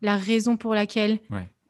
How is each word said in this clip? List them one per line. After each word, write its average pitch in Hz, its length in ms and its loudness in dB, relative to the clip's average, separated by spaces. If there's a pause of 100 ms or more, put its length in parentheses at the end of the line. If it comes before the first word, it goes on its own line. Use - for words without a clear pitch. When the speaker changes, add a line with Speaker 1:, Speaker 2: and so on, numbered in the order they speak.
Speaker 1:
la 208 160 0
raison 220 400 2
pour 220 180 -2
laquelle, 208 440 0 (100)
Speaker 2:
Ouais. 95 180 -6 (220)